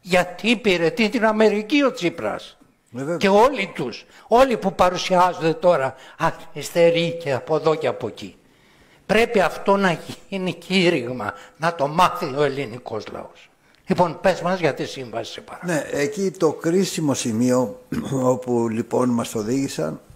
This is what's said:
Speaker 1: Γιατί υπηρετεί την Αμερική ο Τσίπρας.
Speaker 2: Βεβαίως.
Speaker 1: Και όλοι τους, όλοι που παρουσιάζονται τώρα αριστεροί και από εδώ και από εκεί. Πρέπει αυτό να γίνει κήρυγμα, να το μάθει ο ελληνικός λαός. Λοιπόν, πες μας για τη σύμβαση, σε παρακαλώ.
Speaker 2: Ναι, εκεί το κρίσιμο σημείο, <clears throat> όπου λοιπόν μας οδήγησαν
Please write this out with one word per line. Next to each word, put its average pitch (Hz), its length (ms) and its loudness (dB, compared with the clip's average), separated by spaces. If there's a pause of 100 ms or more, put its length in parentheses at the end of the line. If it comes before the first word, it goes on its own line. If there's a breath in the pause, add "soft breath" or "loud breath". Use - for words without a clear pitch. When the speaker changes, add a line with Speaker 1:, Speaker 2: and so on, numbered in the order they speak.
Speaker 1:
Γιατί 180 480 0
υπηρετεί 190 600 2
την 214 160 0
Αμερική 214 580 2
ο 254 80 2
Τσίπρας. - 680 -6 (340)
Speaker 2:
Βεβαίως. 139 260 -6
Speaker 1:
Και 196 100 2
όλοι 202 480 4
τους, - 300 -6 (220 loud breath)
όλοι 240 300 4
που 185 180 -2
παρουσιάζονται 175 800 2
τώρα 156 420 2 (580 loud breath)
αριστεροί 170 680 2
και 139 120 -2
από 151 220 -2
εδώ 156 200 2
και 156 120 -4
από 117 200 -4
εκεί. 98 280 -12 (680 soft breath)
Πρέπει 226 340 2
αυτό 175 360 2
να 185 240 2 (300)
γίνει 185 240 -4
κήρυγμα, 127 800 0 (240 loud breath)
να 170 180 0
το 139 120 0
μάθει 160 500 2
ο 147 60 2
ελληνικός 123 680 -4
λαός. - 380 -16 (400 soft breath)
Λοιπόν, 170 320 0
πες 180 200 2
μας 180 180 -2
για 151 140 0
τη 147 120 -6
σύμβαση, 117 460 -10
σε - 100 -14
παρακαλώ. - 320 -8
Speaker 2:
Ναι, 143 180 -2
εκεί 185 400 -2
το 151 220 0
κρίσιμο 165 600 0
σημείο, 123 680 0 (160)
<clears throat> 127 380 0
όπου 120 360 0
λοιπόν 120 400 0
μας 117 260 -2
οδήγησαν 139 680 -4 (140)